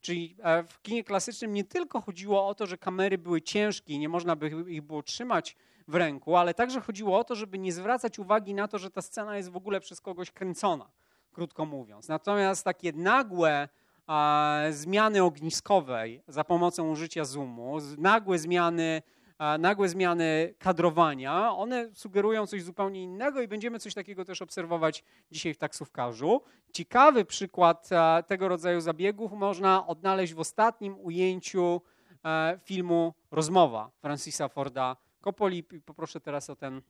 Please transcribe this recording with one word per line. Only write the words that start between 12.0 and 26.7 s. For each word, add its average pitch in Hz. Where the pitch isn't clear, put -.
Natomiast 190
takie 175
nagłe, 170
a, 151
zmiany 190
ogniskowej 143
za 147
pomocą 170
użycia 156
zoomu, 131
z-, 147
nagłe 190
zmiany, 165
a, 151
nagłe 196
zmiany 170
kadrowania, 170
one 226
sugerują 208
coś 196
zupełnie 190
innego 233
i 240
będziemy 214
coś 202
takiego 190
też 180
obserwować 170
dzisiaj 156
w -
Taksówkarzu. 143